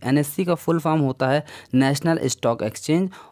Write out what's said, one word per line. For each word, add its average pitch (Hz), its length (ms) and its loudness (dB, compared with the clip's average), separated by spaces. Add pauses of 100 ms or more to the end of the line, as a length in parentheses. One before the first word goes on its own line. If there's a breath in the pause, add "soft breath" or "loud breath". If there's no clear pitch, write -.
एनएससी 143 420 0
का 175 100 0
फुल 165 240 -2
फॉर्म 156 220 0
होता 131 260 0
है 147 160 2 (300 loud breath)
नेशनल 139 520 2
स्टॉक 120 380 -2
एक्सचेंज 160 460 -2 (220 loud breath)